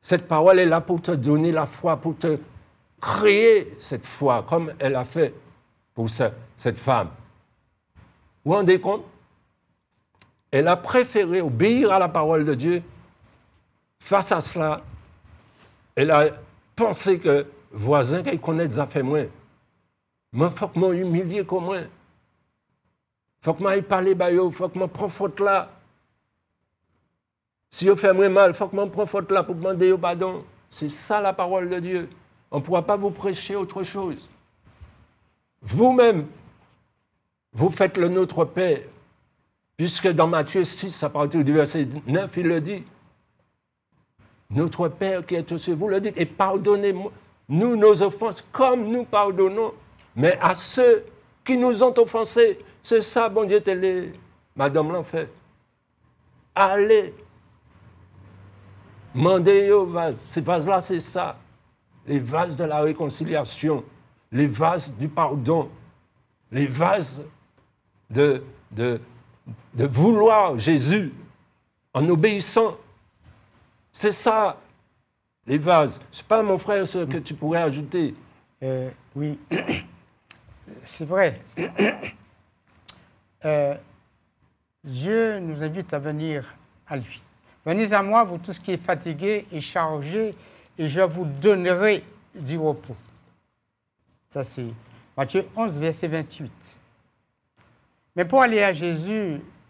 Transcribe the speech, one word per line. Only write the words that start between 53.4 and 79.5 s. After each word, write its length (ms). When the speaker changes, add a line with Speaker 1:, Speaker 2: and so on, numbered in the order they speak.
Speaker 1:
Dieu, 160
t'es 160
les, 380
madame 380
l'a 100
fait. 260
Allez, 580
mandez 580
au 140
vase. 340
Ces 200
vases-là, 400
c'est 220
ça. 360
Les 140
vases 360
de 80
la 160
réconciliation, 1040
les 160
vases 460
du 160
pardon, 600
les 180
vases 540
de, 320
de, 300
de 120
vouloir 720
Jésus 560
en 140
obéissant. 720
C'est 220
ça, 480
les 120
vases. 420
Je 80
sais 40
pas, 180
mon 160
frère, 300
ce 160
que 140
tu 160
pourrais 300
ajouter. 520
Speaker 2:
Euh, 260
oui, 240